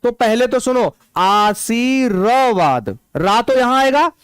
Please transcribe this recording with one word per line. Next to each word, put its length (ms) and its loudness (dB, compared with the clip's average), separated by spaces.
तो 80 -2
पहले 360 0
तो 120 -2
सुनो, 380 -2
आशीर्वाद, 1800 0
रा 260 0
तो 120 -2
यहां 200 2
आएगा 360 2